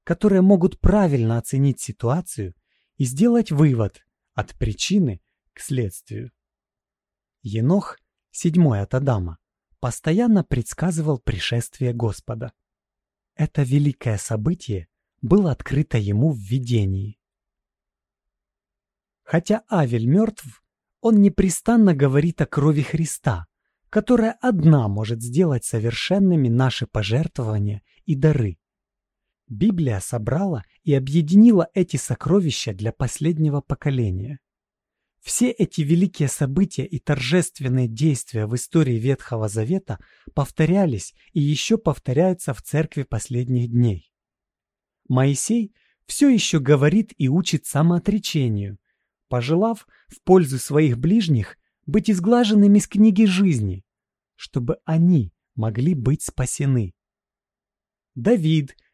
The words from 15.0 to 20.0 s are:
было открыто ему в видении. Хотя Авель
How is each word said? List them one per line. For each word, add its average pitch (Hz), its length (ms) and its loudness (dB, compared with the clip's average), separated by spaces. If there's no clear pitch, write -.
было 170 300 2
открыто 131 460 -4
ему 104 340 0
в 123 60 -8
видении. 104 800 -4
Хотя 185 480 -2
Авель 120 360 0